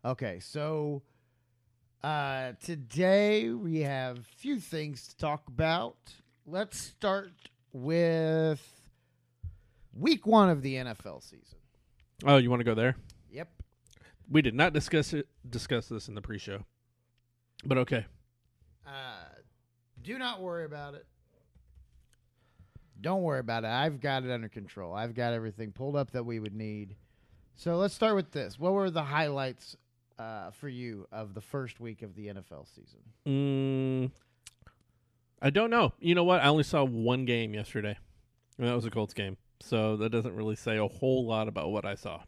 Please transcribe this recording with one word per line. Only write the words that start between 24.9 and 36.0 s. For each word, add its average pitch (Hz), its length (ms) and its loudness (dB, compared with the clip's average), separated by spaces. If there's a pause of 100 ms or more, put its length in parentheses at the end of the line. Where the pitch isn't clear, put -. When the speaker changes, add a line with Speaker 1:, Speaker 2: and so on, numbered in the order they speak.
Speaker 1:
I've 113 200 -6
got 120 200 0
everything 110 400 -6
pulled 143 240 -4
up 135 140 -2
that 123 140 -4
we 117 140 -6
would 107 160 -8
need. 107 400 -8 (600)
So 170 200 -2
let's 190 180 2
start 220 220 2
with 185 160 0
this. 101 260 -6
What 170 160 0
were 196 160 2
the 160 140 -2
highlights, 139 720 -2 (420)
uh, 107 340 -10
for 143 160 -14
you 120 460 -10
of 104 200 -10
the 104 60 -10
first 131 400 -8
week 113 220 -12
of 101 140 -14
the 104 120 -12
N 101 100 -10
F 90 140 -16
L 71 140 -16
season? - 340 -20 (260)
Speaker 2:
Mm, 135 840 0 (1300)
I - 80 4
don't 208 200 2
know. 226 300 4
You 170 140 4